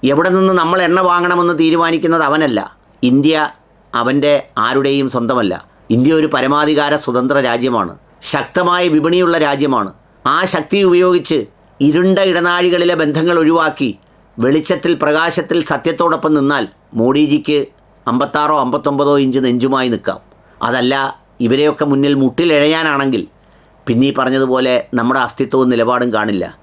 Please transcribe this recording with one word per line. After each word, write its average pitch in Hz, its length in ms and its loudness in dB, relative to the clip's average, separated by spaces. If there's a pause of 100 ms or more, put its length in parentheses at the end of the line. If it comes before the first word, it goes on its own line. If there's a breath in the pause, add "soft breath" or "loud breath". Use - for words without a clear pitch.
എവിടെ 147 260 2
നിന്ന് 190 220 2
നമ്മൾ 175 300 0
എണ്ണ 175 180 2
വാങ്ങണമെന്ന് 175 580 0
തീരുമാനിക്കുന്നത് 165 680 2
അവനല്ല. 143 300 0 (440)
ഇന്ത്യ 139 320 2 (580)
അവൻ്റെ 135 420 0 (240)
ആരുടെയും 135 560 0
സ്വന്തമല്ല. 120 400 0 (360)
ഇന്ത്യ 127 220 4
ഒരു 156 220 2
പരമാധികാര 147 640 0
സ്വതന്ത്ര 131 440 -2
രാജ്യമാണ്, 120 540 -2 (280)
ശക്തമായ 175 680 -2
വിപണിയുള്ള 165 500 2
രാജ്യമാണ്. 139 520 0 (340)
ആ 143 200 0
ശക്തി 180 380 -2
ഉപയോഗിച്ച് 175 560 2 (420)
ഇരുണ്ട 180 380 2
ഇടനാഴികളിലെ 175 760 0
ബന്ധങ്ങൾ 160 440 0
ഒഴിവാക്കി 156 520 0 (460)
വെളിച്ചത്തിൽ 156 580 0
പ്രകാശത്തിൽ 156 640 -2 (120)
സത്യത്തോടൊപ്പം 156 640 -2
നിന്നാൽ 139 300 0 (300)
മോഡിജിക്ക് 143 640 0 (480)
അമ്പത്താറോ 147 540 -2
അമ്പത്തൊമ്പതോ 139 580 -2
ഇഞ്ച് 131 280 0
നെഞ്ചുമായി 127 420 0
നിൽക്കാം. 107 320 -4 (420 soft breath)
അതല്ല, 123 320 -2 (460)
ഇവരെയൊക്കെ 143 440 0
മുന്നിൽ 139 300 0
മുട്ടിലിഴയാനാണെങ്കിൽ 143 1080 0 (640 soft breath)
പിന്നെ 123 220 2
ഈ 139 60 -2
പറഞ്ഞതുപോലെ 127 600 0 (200)
നമ്മുടെ 127 260 0
അസ്തിത്വവും 127 480 0
നിലപാടും 123 440 0
കാണില്ല. 107 320 -2 (180)